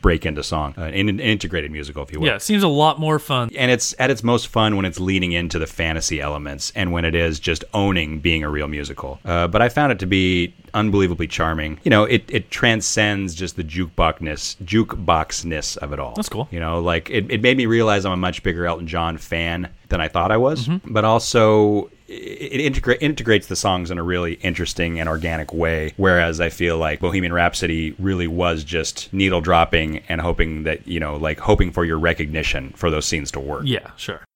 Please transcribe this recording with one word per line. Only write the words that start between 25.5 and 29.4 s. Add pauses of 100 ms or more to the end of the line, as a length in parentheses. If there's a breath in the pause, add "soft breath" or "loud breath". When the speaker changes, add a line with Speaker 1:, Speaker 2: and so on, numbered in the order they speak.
Speaker 1:
way,
whereas
I
feel
like
Bohemian
Rhapsody
really
was
just
needle